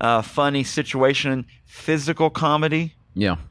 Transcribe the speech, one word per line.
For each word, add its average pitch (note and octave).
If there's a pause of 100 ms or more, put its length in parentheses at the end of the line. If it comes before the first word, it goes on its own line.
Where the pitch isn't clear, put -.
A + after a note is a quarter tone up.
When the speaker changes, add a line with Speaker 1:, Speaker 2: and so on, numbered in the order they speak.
Speaker 1:
uh, A#2
funny C#3+
situation, C3+ (200)
physical D#3
comedy. D#3 (180)
Speaker 2:
Yeah. F#2 (160)